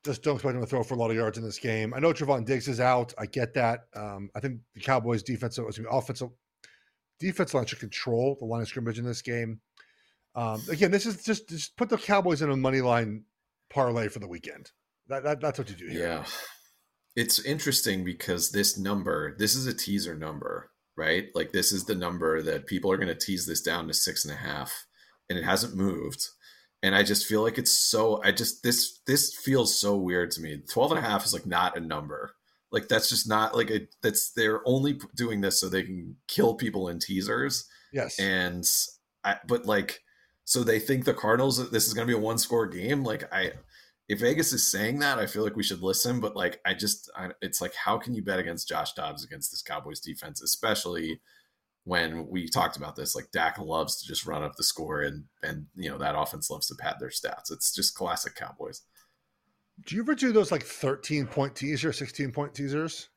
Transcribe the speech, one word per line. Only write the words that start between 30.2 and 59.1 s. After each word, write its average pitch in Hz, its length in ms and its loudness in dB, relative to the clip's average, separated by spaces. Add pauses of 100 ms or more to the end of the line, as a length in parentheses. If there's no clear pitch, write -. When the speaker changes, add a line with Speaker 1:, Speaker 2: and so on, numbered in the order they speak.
Speaker 2:
to 82 100 -4
me. 76 280 -8
Twelve 135 220 4
and 160 80 2
a 120 80 -2
half 101 180 2
is, - 80 2
like, - 120 -4
not 87 320 2
a - 20 -4
number. 76 540 -6 (380)
Like, 110 160 0
that's 110 220 4
just 113 200 2
not, 107 260 4
like, 117 140 4
a, 104 180 0 (140)
that's, - 300 2
they're 110 360 2
only 135 280 4
p-, - 200 -12
doing 113 260 0
this 98 180 4
so 95 100 0
they 92 140 2
can 90 320 -8 (120)
kill 117 280 4
people 104 340 -2
in 85 80 -6
teasers. 107 720 -2 (260)
Speaker 1:
Yes. 135 260 -4
Speaker 2:
And 90 480 2 (560)
I, 101 120 2 (120)
but, 120 200 2
like, 101 320 2 (460)
so 127 180 2
they 113 160 4
think 127 260 2
the - 80 4
Cardinals, 120 560 4
this 110 180 4
is 113 60 0
gonna 117 140 0
be 120 60 4
a 113 40 4
one 110 220 0
score 117 280 2
game. 107 360 0
Like, 110 280 -4
I, 92 200 0 (580)
if 104 100 0
Vegas 143 320 4
is 123 160 4
saying 110 320 0
that, 143 200 2
I 104 60 2
feel 107 200 -2
like 104 100 -2
we 107 80 -2
should 90 180 -2
listen, 113 380 2
but, 107 160 -2
like, 90 300 0
I 92 80 2
just, - 420 -2
I, 92 140 -8 (120)
it's 95 200 -4
like, 87 140 -4
how 107 220 0
can 123 160 -6
you 110 80 -4
bet 92 180 0
against 85 280 -4
Josh 80 260 -2
Dobbs 76 300 -8
against 71 280 -8
this - 100 -8
Cowboys 73 400 -8
defense, 76 400 -10
especially 85 800 -2 (640)
when 85 440 0
we 90 180 -4
talked - 300 0
about 73 180 -10
this, - 200 -4
like, - 160 -10
Dak 80 260 0
loves 80 440 -2
to - 60 -12
just - 180 -4
run 76 180 -4
up 73 120 -6
the - 80 -2
score 78 380 -2
and, 73 240 -4 (160)
and, 76 240 -6 (100)
you 90 140 -6
know, - 80 -8
that 73 200 -2
offense 76 320 -4
loves 76 180 -4
to 65 80 -6
pad - 240 -4
their 64 100 -8
stats. - 420 -6
It's - 220 0
just - 220 0
classic 85 400 -4
Cowboys. - 480 -12 (1000)